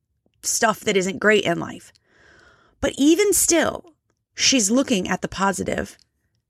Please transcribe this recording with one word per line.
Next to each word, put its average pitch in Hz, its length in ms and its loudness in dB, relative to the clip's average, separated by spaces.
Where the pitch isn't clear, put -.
stuff - 380 0
that 208 140 0
isn't 185 240 -2
great 208 240 4
in 165 160 -2
life. 151 320 -12
But - 180 -2
even 339 360 4
still, - 640 -2
she's 220 340 0
looking 240 380 0
at 185 160 -4
the - 40 -6
positive - 680 -4